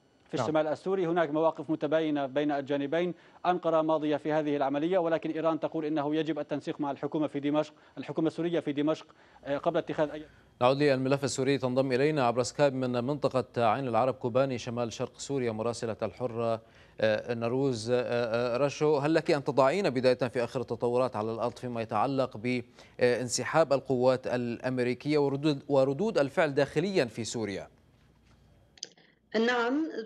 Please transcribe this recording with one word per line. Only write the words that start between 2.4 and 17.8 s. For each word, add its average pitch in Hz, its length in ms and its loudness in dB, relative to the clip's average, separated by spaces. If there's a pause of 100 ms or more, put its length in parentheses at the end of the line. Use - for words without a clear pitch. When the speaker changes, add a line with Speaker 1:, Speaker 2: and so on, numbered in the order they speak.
Speaker 1:
الجانبين. 143 600 -2 (320)
أنقرة 165 360 2
ماضية 151 360 2
في 151 160 -2
هذه 151 220 0
العملية، 143 420 0
ولكن 165 340 0
إيران 156 280 0
تقول 156 260 -4
إنه 151 300 -2
يجب 156 240 -2
التنسيق 147 420 -6
مع 143 100 -2
الحكومة 147 360 -4
في 143 120 -6
دمشق، 147 340 0 (240)
الحكومة 151 300 -2
السورية 165 320 -2
في 147 140 -4
دمشق، 147 340 -2 (380)
آه، 139 120 -2
قبل 160 200 0
اتخاذ 151 320 0
أي 156 160 -12 (360)
Speaker 2:
نعود 139 220 4
للملف 135 400 2
السوري. 135 340 0
تنضم 131 340 0
إلينا 135 360 2
عبر 120 160 0
سكايب 143 300 2
من 123 300 -2
منطقة 127 640 0
عين 127 220 2
العرب 120 260 2
كوباني 127 440 0
شمال 120 360 -6
شرق - 240 -8
سوريا 127 340 -4
مراسلة 110 500 -4
الحرة، 113 600 -4 (400)
آه، 110 320 0
نروز، 117 580 -2